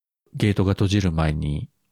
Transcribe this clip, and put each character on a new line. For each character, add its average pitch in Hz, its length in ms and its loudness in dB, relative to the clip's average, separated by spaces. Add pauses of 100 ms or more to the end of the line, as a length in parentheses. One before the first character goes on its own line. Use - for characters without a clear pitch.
(340)
ゲ 107 180 2
ー - 20 2
ト 92 120 2
が 98 80 2
閉 101 140 0
じ 101 140 2
る 92 100 0
前 80 220 0
に、 76 360 -4 (220)